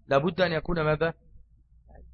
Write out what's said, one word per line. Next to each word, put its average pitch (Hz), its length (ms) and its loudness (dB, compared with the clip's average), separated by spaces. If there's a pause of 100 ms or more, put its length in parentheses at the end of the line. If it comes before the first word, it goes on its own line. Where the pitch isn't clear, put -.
لابد 151 320 2
أن 170 120 0
يكون 160 280 -2
ماذا؟ 151 340 0 (1000)